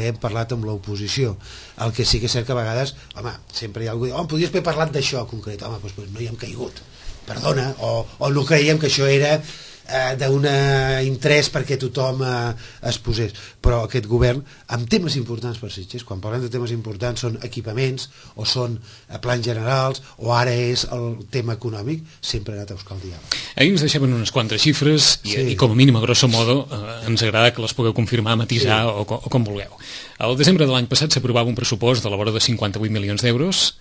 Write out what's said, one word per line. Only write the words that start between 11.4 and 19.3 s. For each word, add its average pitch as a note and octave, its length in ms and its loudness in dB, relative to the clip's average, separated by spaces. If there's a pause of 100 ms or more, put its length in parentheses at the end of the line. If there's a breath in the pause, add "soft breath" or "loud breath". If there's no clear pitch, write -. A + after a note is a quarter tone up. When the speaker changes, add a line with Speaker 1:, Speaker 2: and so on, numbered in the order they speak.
Speaker 1:
perquè C#3 240 0
tothom, C3 480 -2
eh, A#2+ 280 -2 (340 loud breath)
es A#2 100 -2
posés. A2 340 -2 (300 loud breath)
Però A#2+ 220 4
aquest A2 220 -4
govern, B2 340 2 (340 loud breath)
amb A#2 160 -4
temes F3+ 280 2
importants A#2 400 -6
per G2+ 160 -12
Sitges, G2 320 -12
quan F#2 160 -8
parlem A2+ 200 -4
de A#2+ 80 -6
temes A#2+ 240 -4
importants A2 480 -4
són A2+ 240 -4
equipaments, B2 600 -4 (280 loud breath)
o A2 100 -8
són, A#2+ 300 -2 (340 loud breath)
eh, - 120 -12
plans B2 240 -2